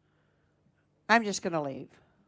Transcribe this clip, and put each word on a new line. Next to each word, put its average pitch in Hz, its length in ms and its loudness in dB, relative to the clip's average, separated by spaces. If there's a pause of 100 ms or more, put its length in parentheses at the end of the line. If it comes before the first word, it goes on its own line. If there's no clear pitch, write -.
(1080)
I'm 226 160 6
just 202 180 -4
gonna 165 220 -2
leave. 139 380 -12 (260)